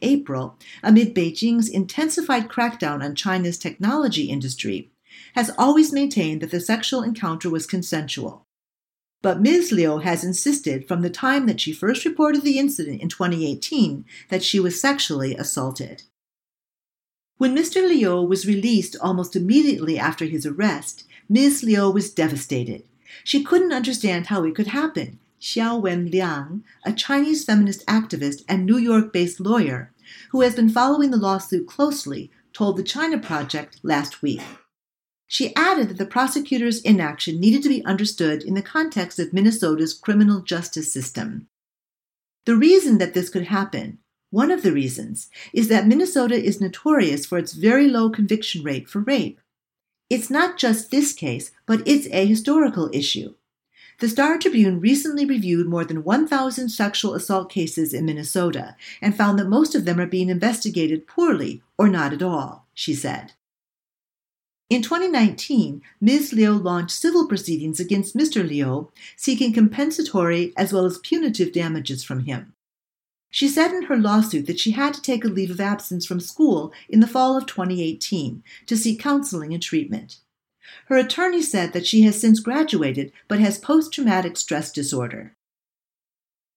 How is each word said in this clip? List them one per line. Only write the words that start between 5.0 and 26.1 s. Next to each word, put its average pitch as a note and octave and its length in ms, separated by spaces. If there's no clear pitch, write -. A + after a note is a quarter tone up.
has A#3 200
always D4 360
maintained G#3 480
that E3 100
the F3 80
sexual A3+ 440
encounter F#3 460
was D#3+ 180
consensual. D#3 800
But F3+ 180
Ms. E4+ 300
Liu E3 280
has E3+ 260
insisted F3 640
from F3 140
the F3 80
time C4+ 360
that G#3 140
she D#3 120
first G#3+ 320
reported D4+ 380
the C#4 160
incident G#3 420
in E3+ 80
twenty E3+ 400
eighteen D#3 560
that F#3 140
she - 160
was F3+ 220
sexually D#3 560
assaulted. C3 640
When B3+ 180
Mister E4 280
Liu A3 400
was F#3+ 220
released G3+ 560
almost F3+ 360
immediately F3+ 640
after D#3+ 240
his D#3 220
arrest, D#3 580
Ms. C#4 340
Liu G3+ 280
was G3 220
devastated. C3+ 680
She C#4+ 220
couldn't F4+ 280
understand A3 540
how G3 160
it D#3+ 140
could G#3+ 120
happen. C#4 520
Xiao A#3 380
Wen F3 320